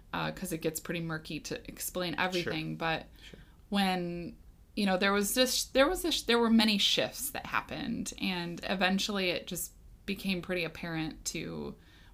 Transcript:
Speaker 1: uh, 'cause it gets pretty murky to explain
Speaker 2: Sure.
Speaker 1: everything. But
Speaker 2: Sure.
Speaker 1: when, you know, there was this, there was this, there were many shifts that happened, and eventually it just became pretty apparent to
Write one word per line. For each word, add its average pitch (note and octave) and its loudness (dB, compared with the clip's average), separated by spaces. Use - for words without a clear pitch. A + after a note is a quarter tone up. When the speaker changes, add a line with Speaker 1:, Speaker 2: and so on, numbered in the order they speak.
Speaker 1:
uh, D#3+ -2
'cause F3 -8
it D#3+ -4
gets D#3+ -2
pretty E3+ -4
murky D#3+ -6
to - -8
explain - -4
Speaker 2:
Sure. - 2
Speaker 1:
everything. E3 0
But D#3+ 0
Speaker 2:
Sure. - -16
Speaker 1:
when, F3+ 0
you G#3 2
know, F#3+ 6
there G3 4
was G3+ 2
this, B3 4
there C4+ 6
was F#4 0
this, - 0
there A#3 4
were A#3 4
many A3 8
shifts - 2
that - -6
happened, - -4
and F3 -4
eventually F#3+ 0
it - -2
just - -8
became G3 -2
pretty F3+ -2
apparent D#3+ -6
to D#3+ -6